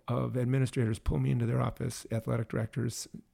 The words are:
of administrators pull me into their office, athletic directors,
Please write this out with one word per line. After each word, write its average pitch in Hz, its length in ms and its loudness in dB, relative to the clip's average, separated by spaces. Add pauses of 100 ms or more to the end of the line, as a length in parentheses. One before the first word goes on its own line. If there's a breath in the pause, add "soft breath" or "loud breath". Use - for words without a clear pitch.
of 120 280 0
administrators 123 600 2
pull - 200 0
me 131 120 2
into 120 140 2
their 123 160 2
office, 123 500 -4
athletic 117 380 -2
directors, 117 580 -2 (280)